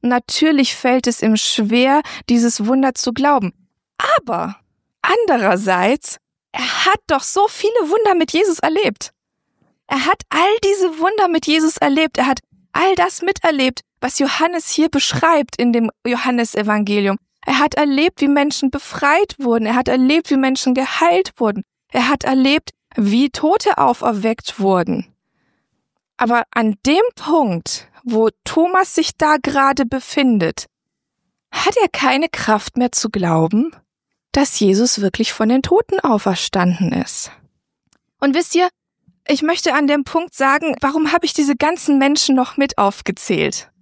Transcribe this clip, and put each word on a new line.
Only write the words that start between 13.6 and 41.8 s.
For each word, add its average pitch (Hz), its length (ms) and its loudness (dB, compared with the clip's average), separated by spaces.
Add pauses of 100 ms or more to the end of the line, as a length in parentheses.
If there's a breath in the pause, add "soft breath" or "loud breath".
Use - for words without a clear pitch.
was 247 180 -6
Johannes 320 520 -2
hier 311 180 0
beschreibt 302 680 0
in 240 160 0
dem 233 180 0 (160)
Johannesevangelium. 208 1120 0 (260)
Er 269 140 0
hat 302 160 0
erlebt, 294 460 0
wie 285 80 2
Menschen 285 420 0
befreit 302 680 -2
wurden. 233 280 0
Er 220 80 -2
hat 247 140 0
erlebt, 262 420 2
wie 285 60 2
Menschen 262 380 0
geheilt 339 600 0
wurden. 208 260 -2 (300)
Er 247 160 0
hat 277 160 -2
erlebt, 269 460 2 (260)
wie 233 340 2
Tote 392 480 0
auferweckt 226 800 -2
wurden. 185 480 0 (1080)
Aber 240 340 0
an 220 260 -2 (100)
dem 320 160 4 (120)
Punkt, 262 760 -2 (140)
wo 220 280 0 (140)
Thomas 370 500 0
sich - 220 -2
da 302 240 2
gerade 269 460 0
befindet, 247 800 -2 (840)
hat - 240 -2
er 427 120 2
keine 277 400 0
Kraft - 480 -2
mehr 247 160 0
zu - 180 -4
glauben, 180 600 0 (640)
dass 277 260 0
Jesus 208 420 2
wirklich 202 320 -2
von 220 160 -2
den 262 140 2
Toten - 380 0
auferstanden 185 920 0
ist. - 380 -6 (880)
Und 277 160 2
wisst 339 200 -2
ihr, 359 140 2 (600)
ich 285 140 2
möchte 330 320 2
an 294 120 2
dem 285 180 2
Punkt 339 300 -4
sagen, 285 460 0
warum 302 320 0
habe 349 140 0
ich - 60 -2
diese 285 240 0
ganzen 294 420 0